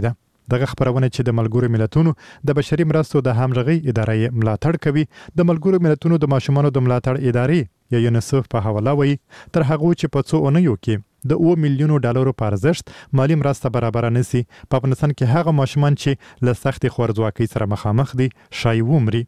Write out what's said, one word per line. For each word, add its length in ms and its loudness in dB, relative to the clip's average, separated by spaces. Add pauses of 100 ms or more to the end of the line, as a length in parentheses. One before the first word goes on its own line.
ده. 100 -2 (380)
دغه 220 -2
خپرونه 340 0
چې 180 -4
د 140 0
ملګرو 340 0
ملتونو 420 0 (300)
د 140 0
بشري 320 -2
مرستو 340 0
د 140 0
همغږۍ 360 0 (140)
ادارې 500 0
ملاتړ 320 0 (140)
کوي، 160 0 (340)
د 20 2 (120)
ملګرو 340 0
ملتونو 400 2
د 80 -2
ماشومانو 420 2
د 120 2
ملاتړ 280 0 (140)
ادارې 320 2 (340)
یا 120 2
یونیسف 360 0 (120)
په 100 -2
حواله 340 0
وایي، 160 2 (380)
تر 160 2
هغو 240 2
چې 200 -2
په 160 -2
څو 200 0
اونیو 340 2
کې 240 -4 (220)
د 80 0
اووه 260 2
میلیونو 400 0
ډالرو 360 0
په 120 -2
ارزښت 360 0 (300)
مالي 240 2
مرسته 320 -2
برابره 400 -2
نسي، 260 0 (300)
په 80 2
افغانستان 400 0
کې 160 0
هغه 240 2
ماشومان 440 2
چې 440 -4
له 160 2
سختې 340 -2
خوارځواکۍ 580 -2
سره 200 -2
مخامخ 480 -2
دي، 60 2 (340)
شاید 300 0
ومري. 360 2